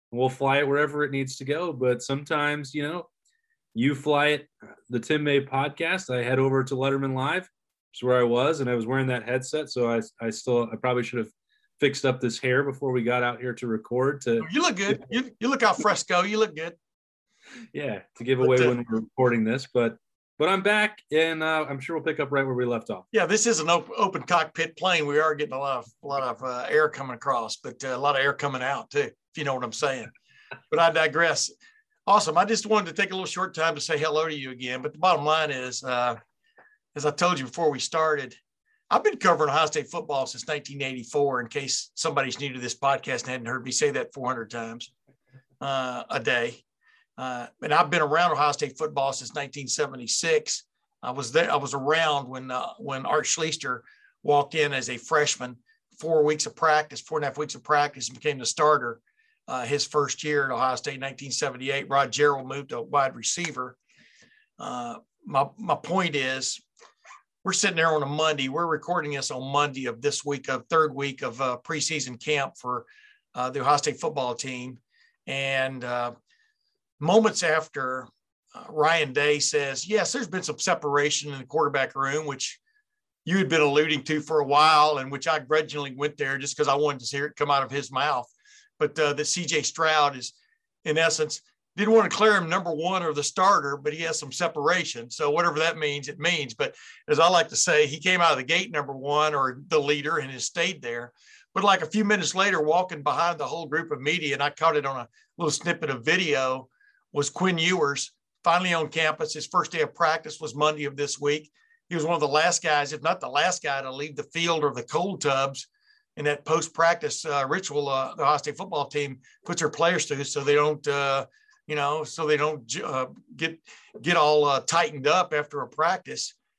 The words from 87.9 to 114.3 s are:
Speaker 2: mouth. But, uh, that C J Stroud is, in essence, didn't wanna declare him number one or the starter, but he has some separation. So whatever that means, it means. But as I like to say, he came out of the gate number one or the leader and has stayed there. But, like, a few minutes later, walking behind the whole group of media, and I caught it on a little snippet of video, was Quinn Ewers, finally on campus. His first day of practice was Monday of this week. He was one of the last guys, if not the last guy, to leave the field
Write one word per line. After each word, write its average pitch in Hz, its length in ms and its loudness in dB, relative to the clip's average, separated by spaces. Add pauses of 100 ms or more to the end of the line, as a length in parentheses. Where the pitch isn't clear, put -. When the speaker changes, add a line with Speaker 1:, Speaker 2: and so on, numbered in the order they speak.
Speaker 2:
mouth. 135 360 -2 (520)
But, 151 180 0
uh, 147 140 4
that 147 140 -2
C 180 200 -2
J 151 160 0
Stroud 151 540 2
is, 123 160 -12 (540)
in 156 120 0
essence, 160 440 0 (340)
didn't 208 180 2
wanna 208 140 8
declare 208 300 4
him 170 100 0
number 170 260 -2
one 175 300 -2
or 160 100 0
the 147 80 -2
starter, 170 540 4
but 147 160 -4
he 160 120 -6
has 165 140 -2
some 139 140 -10
separation. 156 800 -2
So 147 200 -2
whatever 160 280 2
that 160 180 2
means, 143 300 -4
it 143 100 -12
means. 151 360 -2
But 139 220 -4 (340)
as 151 100 2
I 170 80 8
like 175 220 4
to - 80 -4
say, 156 280 4
he 143 140 -6
came 180 220 2
out 165 100 6
of 135 60 2
the 131 80 -4
gate 185 260 -2
number 147 240 -6
one 147 400 0
or 131 320 -2
the 160 120 2
leader 147 400 0
and 135 120 -8
has 127 140 -8
stayed 170 360 -4
there. 120 300 -8 (420)
But, - 120 0
like, 190 160 6
a 156 100 -6
few 214 140 2
minutes 196 300 2
later, 190 260 2
walking 160 420 2
behind 151 340 0
the 139 100 -6
whole 160 180 -6
group 160 260 -4
of 131 80 -6
media, 151 340 -2
and 135 80 -2
I 143 80 2
caught 156 280 2
it 143 80 -2
on 135 120 -4
a 117 120 -10 (280)
little 160 140 -2
snippet 165 380 -4
of 120 160 -4
video, 135 640 0 (420)
was 143 180 -2
Quinn 180 280 0
Ewers, 160 560 0 (320)
finally 175 280 2
on 160 140 0
campus. 156 460 -2
His 151 140 -10
first - 260 0
day 160 80 0
of 143 120 -2
practice 160 460 0
was 135 160 -10
Monday 151 300 0
of 139 100 -6
this 143 240 -4
week. 147 320 -2 (380)
He 175 60 -4
was 156 100 0
one 170 100 2
of 151 60 2
the 143 80 2
last 165 340 2
guys, 147 300 0
if 147 80 -10
not 175 180 0
the 131 80 -8
last 160 340 0
guy, 139 200 -4
to 131 100 -10
leave 143 240 -10
the 147 80 -8
field 165 400 0